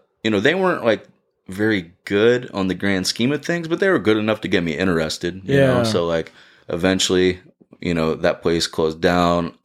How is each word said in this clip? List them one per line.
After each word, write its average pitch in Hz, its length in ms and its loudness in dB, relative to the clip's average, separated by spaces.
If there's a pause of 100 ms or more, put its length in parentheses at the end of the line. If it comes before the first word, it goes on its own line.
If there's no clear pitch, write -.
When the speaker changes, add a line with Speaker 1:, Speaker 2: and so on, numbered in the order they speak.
(240)
Speaker 1:
you 110 80 0
know, 101 80 0
they 143 160 2
weren't, 180 300 0
like, 107 200 0 (440)
very 95 420 -2 (140)
good 117 480 2
on 95 160 -2
the 90 40 0
grand 95 320 -2
scheme 127 280 -2
of 139 100 -6
things, 170 240 -4
but 170 140 0
they 196 80 2
were 180 100 2
good 107 160 2
enough 107 260 0
to - 60 -6
get 95 160 0
me 78 140 -4
interested, 87 680 -2
you 135 160 0
know? 127 200 2
Speaker 2:
Yeah. 120 40 0
Speaker 1:
So, 101 220 0
like, 82 260 -2 (380)
eventually, 92 720 2 (400)
you 85 120 -2
know, 80 220 0
that 85 260 -2
place 85 240 0
closed 80 360 -4
down. 87 640 0